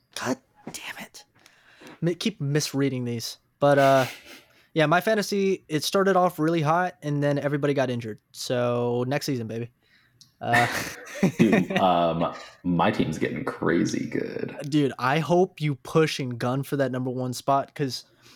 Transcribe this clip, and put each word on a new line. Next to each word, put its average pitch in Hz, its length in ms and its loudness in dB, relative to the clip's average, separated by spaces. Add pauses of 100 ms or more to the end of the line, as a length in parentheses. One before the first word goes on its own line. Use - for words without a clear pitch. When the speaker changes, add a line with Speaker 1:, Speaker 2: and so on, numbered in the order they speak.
(200)
Speaker 1:
God 254 180 -4 (340)
damn - 340 -14
it. - 180 -20 (760)
Mi-, 165 140 -2
keep - 260 -4
misreading 139 640 -2
these. 120 320 -8 (220)
But, 143 200 6
uh, 135 260 6 (680)
yeah, 156 120 2
my 160 160 4
fantasy, 196 680 0
it 151 140 -2
started 196 340 2
off 180 220 2
really 165 220 2
hot, 170 400 0
and 147 220 -2
then 143 160 2
everybody 143 340 0
got 135 160 2
injured. 113 300 -6 (120)
So, 120 760 0
next 143 180 -2
season, 120 220 -2
baby. 117 220 -8 (720)
Uh, 120 260 2 (540)
<laughs> 190 60 4 (100)
Speaker 2:
Dude, 95 420 4
um, 85 540 2 (300)
my 87 280 2
team's - 260 -2
getting - 260 -4
crazy - 600 0
good. - 500 -6 (140)
Speaker 1:
Dude, 147 280 2
I 139 220 0
hope 175 400 2
you 151 160 0
push - 440 0
and 123 200 -6
gun 131 240 -2
for 143 140 -4
that 135 160 0
number 127 160 -2
one 127 240 -4
spot, 135 420 0
'cause 139 300 -4 (300)